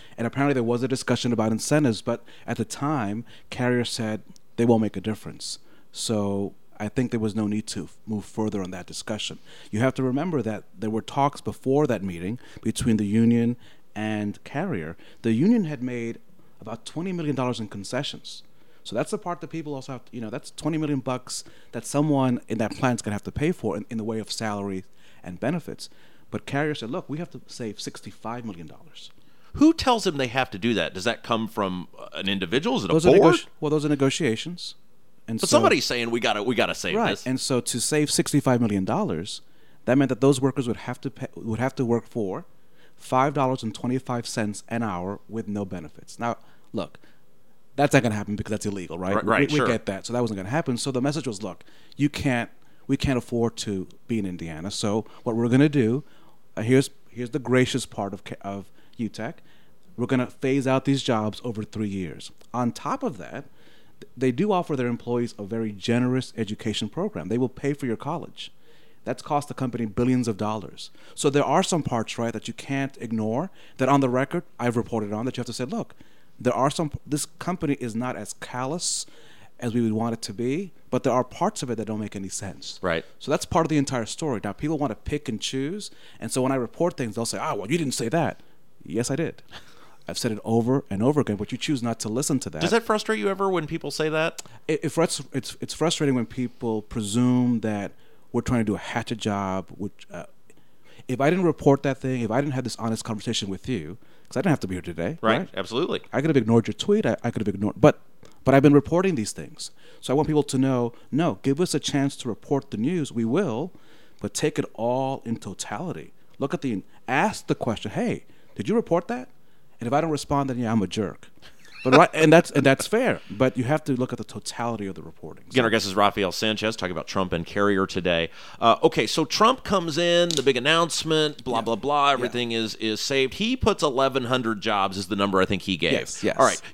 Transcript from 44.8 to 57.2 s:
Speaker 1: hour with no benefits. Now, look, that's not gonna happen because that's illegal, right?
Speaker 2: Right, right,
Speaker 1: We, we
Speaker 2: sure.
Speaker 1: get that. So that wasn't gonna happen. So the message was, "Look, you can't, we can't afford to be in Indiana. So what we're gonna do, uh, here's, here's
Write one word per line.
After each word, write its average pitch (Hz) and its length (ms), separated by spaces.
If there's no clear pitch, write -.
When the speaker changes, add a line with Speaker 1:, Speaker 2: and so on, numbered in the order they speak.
Speaker 1:
hour 95 460
with 107 200
no 104 160
benefits. 90 540
Now, 117 180
look, 92 260
that's 143 160
not 135 100
gonna 113 120
happen 104 220
because 101 140
that's 107 160
illegal, 90 320
right? 92 180
Speaker 2:
Right, 107 80
right, 110 240
Speaker 1:
We, 147 60
we 147 40
Speaker 2:
sure. 127 80
Speaker 1:
get 110 200
that. 95 200
So 113 60
that 123 80
wasn't 110 180
gonna 95 100
happen. 135 280
So 139 160
the 127 100
message 143 240
was, 104 160
"Look, 92 220
you 143 120
can't, 123 420
we 139 100
can't 131 220
afford 117 400
to 95 300
be 113 120
in 98 80
Indiana. 85 440
So 107 340
what 117 120
we're 117 120
gonna 131 200
do, 135 340
uh, 104 60
here's, 131 280
here's 120 220